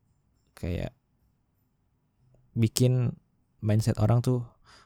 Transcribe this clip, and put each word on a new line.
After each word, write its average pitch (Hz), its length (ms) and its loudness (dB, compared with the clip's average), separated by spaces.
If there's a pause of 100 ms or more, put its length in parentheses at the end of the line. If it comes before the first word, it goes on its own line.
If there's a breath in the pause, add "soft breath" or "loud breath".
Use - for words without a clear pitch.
(560)
kayak 87 400 -6 (1600)
bikin 123 560 2 (480)
mindset 107 400 0
orang 113 240 2
tuh 123 240 -2 (380 soft breath)